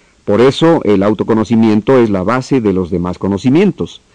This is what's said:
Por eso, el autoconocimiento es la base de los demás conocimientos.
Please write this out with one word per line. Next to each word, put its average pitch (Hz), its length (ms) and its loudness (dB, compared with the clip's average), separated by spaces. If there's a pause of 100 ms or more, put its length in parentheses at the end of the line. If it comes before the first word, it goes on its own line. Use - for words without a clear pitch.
(240)
Por 104 160 0
eso, 139 440 2
el 101 180 2
autoconocimiento 110 960 0
es 117 100 2
la 98 140 -4
base 127 400 -2
de 101 100 0
los 90 180 -4
demás 87 280 -6
conocimientos. 131 800 -2 (140)